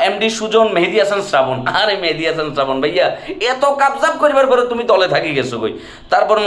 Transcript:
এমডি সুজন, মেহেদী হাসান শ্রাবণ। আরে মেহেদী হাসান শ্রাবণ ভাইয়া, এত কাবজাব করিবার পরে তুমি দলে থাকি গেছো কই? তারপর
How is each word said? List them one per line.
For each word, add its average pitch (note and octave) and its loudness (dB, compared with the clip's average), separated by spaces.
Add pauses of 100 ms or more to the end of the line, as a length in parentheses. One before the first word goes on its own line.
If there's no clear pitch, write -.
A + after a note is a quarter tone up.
এমডি G#3 -2
সুজন, A3 2
মেহেদী F3+ 0
হাসান G3+ 0
শ্রাবণ। C3 0 (220)
আরে G#3 0
মেহেদী D#3+ -2
হাসান D#3 -4
শ্রাবণ C3+ -2
ভাইয়া, D3+ 2 (460)
এত C4 -2 (160)
কাবজাব C#4+ 0
করিবার C4+ 4
পরে B3 4
তুমি A#3 -4
দলে F#3 2
থাকি D#3 -2
গেছো B2 -2
কই? G#2+ -4 (360)
তারপর G#3+ 2